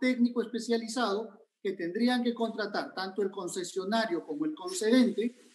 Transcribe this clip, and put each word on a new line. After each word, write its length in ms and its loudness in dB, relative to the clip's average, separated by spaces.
técnico 400 2
especializado 960 -2
que 120 -2
tendrían 500 0
que 100 0
contratar 600 -4
tanto 260 -4
el 100 0
concesionario 920 -2
como 220 -4
el 80 -2
concedente, 840 4